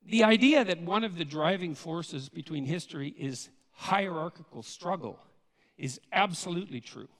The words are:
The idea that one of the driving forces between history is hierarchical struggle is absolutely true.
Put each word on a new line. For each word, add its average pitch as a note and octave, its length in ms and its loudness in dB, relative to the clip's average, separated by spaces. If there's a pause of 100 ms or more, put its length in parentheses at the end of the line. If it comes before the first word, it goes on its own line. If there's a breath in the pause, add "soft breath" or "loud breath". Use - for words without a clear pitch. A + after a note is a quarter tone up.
The A3 200 6
idea A#3+ 400 8
that F3 160 0
one F#3+ 240 0
of F#3 120 -6
the E3 80 -4
driving D#3 520 0
forces D#3+ 520 -8
between D3 360 -6
history D3+ 520 -6
is C3+ 340 -8 (220)
hierarchical E3+ 920 -4
struggle E3+ 540 -6 (600)
is C3 220 -8 (120)
absolutely F3+ 680 -2
true. - 280 -16 (120)